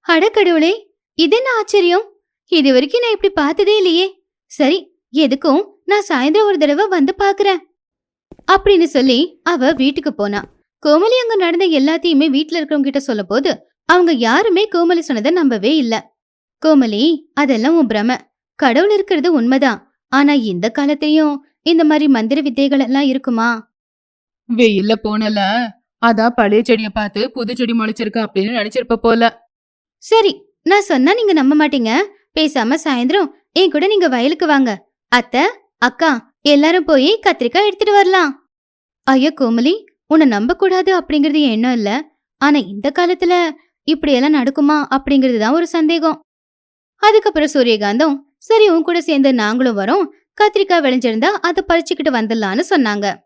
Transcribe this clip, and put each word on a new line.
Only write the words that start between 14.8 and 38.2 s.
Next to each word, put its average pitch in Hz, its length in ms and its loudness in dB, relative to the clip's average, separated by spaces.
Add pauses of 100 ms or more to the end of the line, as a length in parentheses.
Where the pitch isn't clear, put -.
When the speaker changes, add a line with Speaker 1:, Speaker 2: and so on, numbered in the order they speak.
Speaker 1:
சொன்னதை 269 340 -2
நம்பவே 269 440 0
இல்ல. 226 380 -4 (520)
"கோமலி, 277 520 2 (160)
அதெல்லாம் 277 420 0
உன் 302 100 2
பிரமை. 220 300 -2 (380)
கடவுள் 311 400 0
இருக்கிறது 359 380 -2
உண்மைதான். 254 600 -2 (140)
ஆனா 285 240 2
இந்த 214 360 -2
காலத்தையும் 294 760 -2 (160)
இந்த 330 220 2
மாதிரி 302 240 2
மந்திர 247 320 0
வித்தைகள் 277 380 -2
எல்லாம் 269 240 0
இருக்குமா?" 240 720 -4 (840)
Speaker 2:
வெயில்ல 214 360 2
போனல, 214 760 -2 (380)
அதான் 226 280 2
பழைய 214 280 2
செடியை 220 280 0
பார்த்து 208 420 -6
புது 247 240 -8
செடி 240 160 -4
முளைச்சிருக்கு 220 540 -4
அப்படின்னு 208 320 -4
நினைச்சிருப்ப 233 360 -4
போல. 226 520 0 (520)
Speaker 1:
சரி, 427 440 0 (200)
நான் 392 200 2
சொன்னா 330 320 2
நீங்க 440 180 0
நம்ப 302 360 2
மாட்டீங்க. 226 240 -2 (480)
பேசாம 285 340 0 (100)
சாயந்தரம் 285 440 0 (240)
என் 370 180 2
கூட 302 160 -2
நீங்க 392 220 2
வயலுக்கு 285 380 -2
வாங்க. 269 420 -2 (200)
அத்தை, 247 340 0 (360)
அக்கா, 254 600 -2
எல்லாரும் 294 440 2
போய் 311 420 2
கத்திரிக்காய் 349 400 0
எடுத்துட்டு 415 260 -2
வரலாம். 370 580 0 (520)